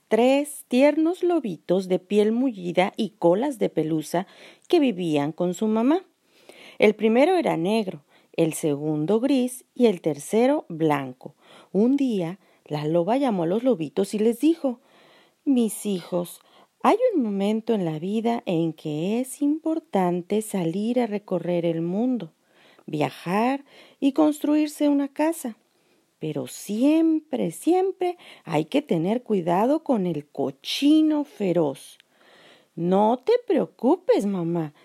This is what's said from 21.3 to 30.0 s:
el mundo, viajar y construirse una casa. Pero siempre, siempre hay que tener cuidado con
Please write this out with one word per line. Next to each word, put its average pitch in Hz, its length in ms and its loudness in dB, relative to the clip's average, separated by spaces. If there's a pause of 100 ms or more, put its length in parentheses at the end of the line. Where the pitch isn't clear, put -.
el 165 160 -2
mundo, 196 500 -4 (540)
viajar 202 800 -2 (340)
y 269 140 2
construirse 302 720 0
una 285 200 0
casa. 302 500 -4 (640)
Pero 147 280 -6
siempre, 285 1040 0
siempre 359 680 -2 (280)
hay 160 200 -2
que 294 180 -2
tener 202 400 -2
cuidado 208 600 0
con 214 220 0